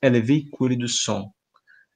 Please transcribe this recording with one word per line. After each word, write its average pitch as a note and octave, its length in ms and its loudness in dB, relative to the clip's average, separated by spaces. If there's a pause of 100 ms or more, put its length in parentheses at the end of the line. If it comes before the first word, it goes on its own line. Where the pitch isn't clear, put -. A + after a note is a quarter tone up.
est C3+ 80 4
le A#2+ 100 4
véhicule B2+ 580 0
du A#2+ 100 -4
son, G#2 440 -4 (640)